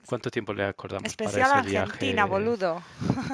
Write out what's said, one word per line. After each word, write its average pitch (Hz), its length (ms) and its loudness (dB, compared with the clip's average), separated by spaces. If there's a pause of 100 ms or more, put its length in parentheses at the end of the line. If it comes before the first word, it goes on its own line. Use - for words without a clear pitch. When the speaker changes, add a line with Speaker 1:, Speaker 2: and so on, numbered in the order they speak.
Speaker 1:
¿Cuánto 120 240 -4
tiempo 107 240 -4
le 101 100 0
acordamos 98 420 -6
Speaker 2:
Especial 220 440 2
Speaker 1:
para 277 100 6
ese 196 180 0
Speaker 2:
Argentina, 214 460 2
Speaker 1:
viaje? 196 60 0
Speaker 2:
boludo. 190 520 0 (520)